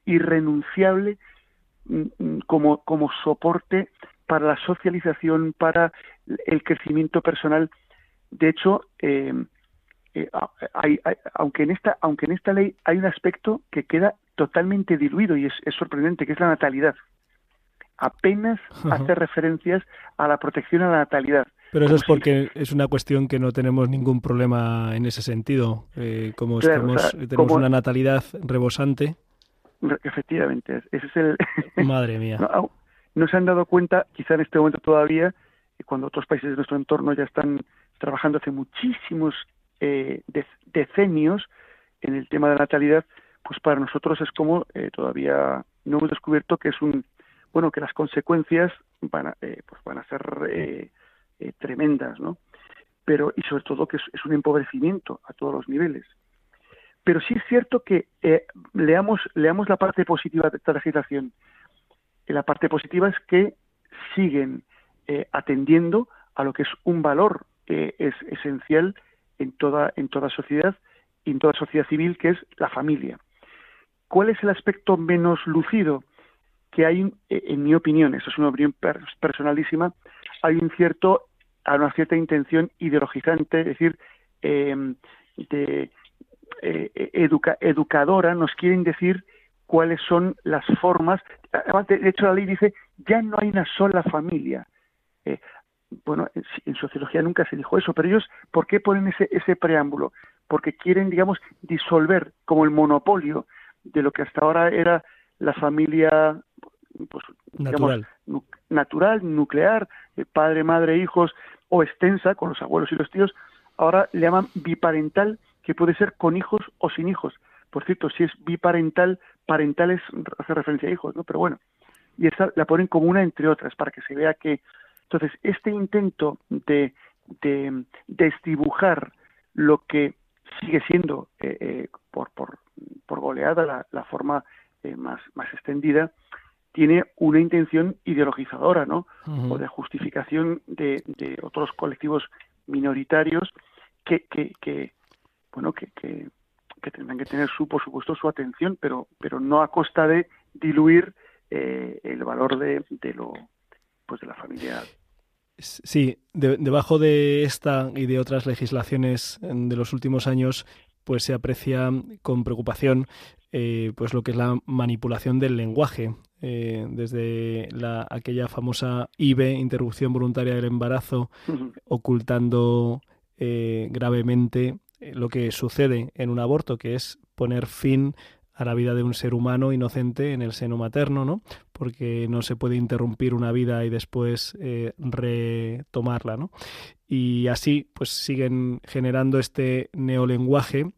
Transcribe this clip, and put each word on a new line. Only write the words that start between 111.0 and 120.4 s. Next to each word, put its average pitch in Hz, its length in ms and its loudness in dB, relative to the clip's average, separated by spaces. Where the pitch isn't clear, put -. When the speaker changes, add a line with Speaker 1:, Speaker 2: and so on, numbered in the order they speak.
Speaker 1:
o 175 140 6
extensa, 185 520 2
con - 160 -6
los - 120 -8
abuelos - 300 0
y - 40 0
los - 140 -2
tíos, 190 240 2
ahora 180 360 4
le 180 80 -2
llaman 175 340 4
biparental, 165 840 0
que 156 120 -4
puede 170 200 2
ser 202 200 0
con 170 220 0
hijos 202 260 -2
o 160 120 -2
sin 170 180 -4
hijos. 165 260 -6
Por 143 140 -8
cierto, 185 260 -2
si - 140 0
es 165 60 2
biparental, 175 760 0
parental 156 460 2
es, 180 100 -2
hace - 160 -6